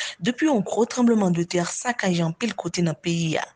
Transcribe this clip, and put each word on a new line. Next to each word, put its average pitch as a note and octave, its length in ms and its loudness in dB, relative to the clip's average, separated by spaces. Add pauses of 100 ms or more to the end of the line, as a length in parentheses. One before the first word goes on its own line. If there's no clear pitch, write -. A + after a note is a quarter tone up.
(200)
depuis B3 280 0
un B3 120 4
gros A3 260 0
tremblement A3+ 440 4
de E3+ 120 2
terre F3 280 -2
saccage F#3+ 520 -2
en E3 100 0
pile G#3+ 220 -6
côté - 260 -4
dans E3 120 2
le - 100 -10
pays, E3 300 -2
ya. - 240 -2